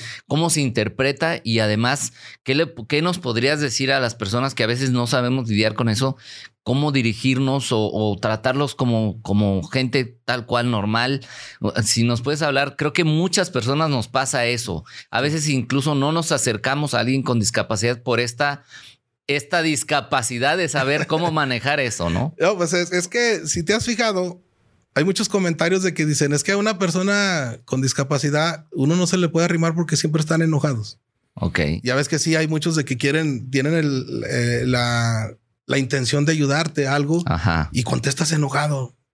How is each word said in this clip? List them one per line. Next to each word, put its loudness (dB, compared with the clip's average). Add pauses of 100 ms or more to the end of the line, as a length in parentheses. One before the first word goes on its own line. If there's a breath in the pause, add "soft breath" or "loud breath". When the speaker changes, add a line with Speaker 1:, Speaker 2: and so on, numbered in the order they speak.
(260 loud breath)
Speaker 1:
cómo 2
se 0
interpreta? 0
Y 0
además, 0 (320 loud breath)
¿qué 0
le, 0 (160)
qué 0
nos 0
podrías 0
decir -2
a 2
las -2
personas -2
que -2
a 2
veces 0
no 2
sabemos 0
lidiar 2
con 0
eso? 0 (460 loud breath)
¿Cómo 0
dirigirnos 0
o, 2 (140)
o 0
tratarlos 0
como, 0
como 2
gente 0
tal -4
cual 0
normal? 0 (600 loud breath)
Si 2
nos 2
puedes -2
hablar, 0
creo -2
que 2
muchas 2
personas 0
nos 0
pasa 0
eso. -2 (280 loud breath)
A 2
veces 0
incluso 2
no 2
nos 0
acercamos 0
a 2
alguien 2
con 0
discapacidad 0
por 0
esta... -2 (640 loud breath)
Esta 0
discapacidad 0
de 0
saber 0
cómo 0
Speaker 2:
<laughs> -2
Speaker 1:
manejar 0
eso, -2
¿no? -2
Speaker 2:
No, 2
pues -2
es, -2
es -2
que -2
si -2
te 0
has 0
fijado, -2 (540)
hay 4
muchos 0
comentarios 0
de -2
que 0
dicen, 2
"Es 2
que -2
a 2
una 0
persona 0
con -2
discapacidad 0
uno 2
no 4
se 2
le 2
puede 2
arrimar 0
porque -2
siempre 0
están 0
enojados". 0 (360)
Speaker 1:
Ok. -2 (240)
Speaker 2:
Ya 0
ves 0
que 0
sí, 0
hay 2
muchos 0
de 0
que -4
quieren, 0
tienen 2
el, -2
eh, 0
la, 0 (360)
la 0
intención 0
de 2
ayudarte 0
a 0
algo 0
Speaker 1:
Ajá. 2
Speaker 2:
y 0
contestas -2
enojado, -2 (200)